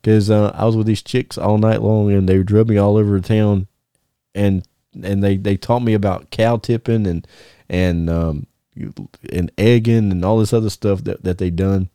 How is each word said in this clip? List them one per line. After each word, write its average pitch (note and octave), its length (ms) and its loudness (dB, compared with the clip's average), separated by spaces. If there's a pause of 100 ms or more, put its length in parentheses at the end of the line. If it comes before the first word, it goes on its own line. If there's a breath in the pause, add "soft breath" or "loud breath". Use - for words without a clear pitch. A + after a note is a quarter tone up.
'cause, G#2+ 260 4
uh, G#2 240 2
I - 120 -4
was A2+ 100 2
with A2 120 0
these G#2+ 140 0
chicks - 360 -6
all G#2+ 200 0
night A2 240 2
long, G#2+ 300 2
and G2 180 2
they F#2+ 140 4
drove G#2 260 2
me G#2+ 80 2
all G#2 200 4
over G2+ 220 2
the F2+ 80 -6
town, G#2 380 2 (680)
and, G2 320 0 (340)
and G2 220 -2
they, G2 140 2
they G2 200 -2
taught A#2+ 240 -2
me A#2 140 0
about G2 360 -4
cow A#2 260 0
tipping A2+ 500 -2
and, E2+ 180 -6 (440 loud breath)
and, F2 420 0
um, E2 340 -2 (880)
and F2+ 260 -4
egging A2+ 540 2
and F2+ 120 -2
all G#2 140 2
this A2 160 0
other A2 160 0
stuff G2 360 -4
that, - 180 -8
that F2+ 160 -4
they F#2 100 -2
done. F#2+ 460 -2